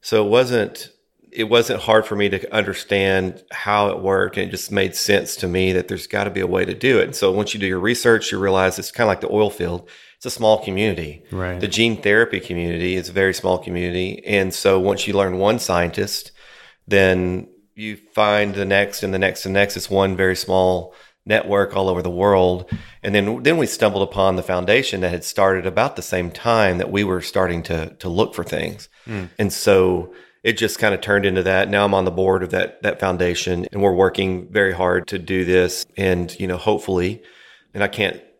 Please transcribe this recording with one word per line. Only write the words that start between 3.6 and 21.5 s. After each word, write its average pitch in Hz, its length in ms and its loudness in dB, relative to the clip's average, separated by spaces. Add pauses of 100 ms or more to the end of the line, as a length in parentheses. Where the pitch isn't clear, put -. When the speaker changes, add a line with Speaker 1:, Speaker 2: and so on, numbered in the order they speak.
Speaker 1:
it 92 120 -4
worked. 95 380 0
And 95 100 -4
it - 20 -10
just 92 220 -10
made 95 220 0
sense - 420 0
to 95 120 -4
me 92 240 0
that 90 160 0
there's 90 180 -8
gotta 101 240 -4
be 95 100 -6
a 92 60 -2
way 92 180 0
to 90 80 -6
do 120 260 2
it. 92 60 4
And - 120 -8
so 95 160 2
once 101 200 -2
you 107 80 -8
do 98 60 -2
your 92 140 -2
research, 117 520 2
you 101 60 -4
realize 95 400 2
it's - 120 -10
kinda 117 180 0
like 95 120 0
the - 120 -6
oil 104 180 2
field. 90 360 -6 (300)
It's - 80 -20
a 127 60 -8
small 110 340 4
community. 92 680 -4
Speaker 2:
Right. 90 300 -6
Speaker 1:
The 107 80 -4
gene 110 320 0
therapy 107 400 2
community 87 560 -4
is 87 140 -6
a - 20 -18
very 95 220 2
small 92 240 0
community. 90 680 -6
And 98 300 0
so 95 260 2
once 95 260 0
you 101 60 -6
learn 95 240 0
one 104 220 2
scientist, 87 720 -2 (580)
then 92 600 2 (260)
you 107 220 -12 (180)
find 104 400 2
the 101 100 -2
next 98 380 0
and 95 100 -2
the 95 60 -2
next 95 260 -2
and 95 80 -4
next. 101 240 2
It's - 140 -10
one 98 260 2
very 92 200 2
small 92 580 0 (320)
network 101 500 0